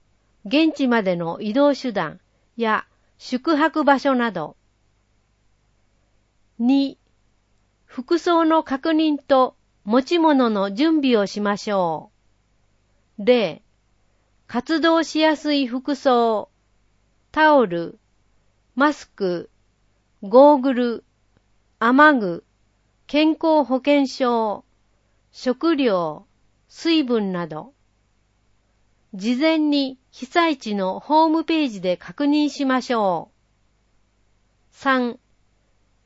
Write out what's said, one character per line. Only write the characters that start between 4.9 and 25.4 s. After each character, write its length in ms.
二、 380
服 340
装 260
の 180
確 260
認 320
と 340
持 180
ち 160
物 300
の 240
準 280
備 140
を 100
し 160
ま 160
し 140
ょ 400
う。 60
例、 360
活 340
動 220
し 160
や 180
す 160
い 140
服 280
装、 540
タ 240
オ 100
ル、 340
マ 180
ス 160
ク、 400
ゴ 360
ー 20
グ 140
ル、 300
雨 400
具、 240
健 220
康 340
保 140
険 300
証、 560
食 440